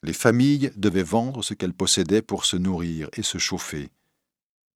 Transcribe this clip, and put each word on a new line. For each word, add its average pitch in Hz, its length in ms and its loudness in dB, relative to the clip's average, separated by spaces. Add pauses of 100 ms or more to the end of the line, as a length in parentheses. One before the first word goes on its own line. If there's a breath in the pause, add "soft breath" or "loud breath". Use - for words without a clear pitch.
Les - 100 -4
familles 131 600 4
devaient 95 280 2
vendre 117 400 -2
ce - 100 -6
qu'elles 92 200 -4
possédaient 95 480 2
pour - 240 -6
se 92 120 0
nourrir 85 560 -2
et 110 100 -8
se - 140 -4
chauffer. 76 520 -6 (880)